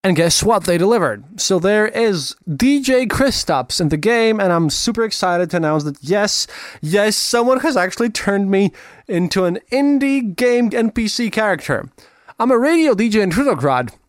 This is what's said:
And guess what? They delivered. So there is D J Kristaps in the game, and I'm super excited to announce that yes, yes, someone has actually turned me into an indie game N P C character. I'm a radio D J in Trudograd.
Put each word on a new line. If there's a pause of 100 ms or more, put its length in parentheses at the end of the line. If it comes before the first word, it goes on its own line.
And
guess
what?
They
delivered.
So
there
is (180)
D
J
Kristaps
in
the
game,
and
I'm
super
excited
to
announce
that
yes, (320)
yes,
someone
has
actually
turned
me (340)
into
an (100)
indie
game
N
P
C
character. (520)
I'm
a
radio
D
J
in
Trudograd. (180)